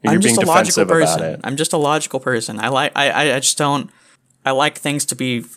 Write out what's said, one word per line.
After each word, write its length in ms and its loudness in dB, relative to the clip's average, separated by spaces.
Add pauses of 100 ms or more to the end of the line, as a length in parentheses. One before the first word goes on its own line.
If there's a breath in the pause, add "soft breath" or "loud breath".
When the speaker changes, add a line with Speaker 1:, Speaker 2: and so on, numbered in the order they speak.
Speaker 1:
know? 80 2
You're 40 -
Speaker 2:
I'm 40 4
Speaker 1:
being 160 4
Speaker 2:
just 60 2
a 40 2
logical 380 4
Speaker 1:
defensive 60 -2
about 280 2
Speaker 2:
person. 40 -4 (120)
Speaker 1:
it. 100 -14
Speaker 2:
I'm 120 -6
just 160 -2
a 60 0
logical 420 -2
person. 400 -4
I 80 -2
like, 260 0
I, 140 2
I, 280 0
I 40 -2
just 160 -2
don't, 320 -2 (560 soft breath)
I 60 2
like 260 0
things 300 -4
to 100 -6
be 280 -4 (120)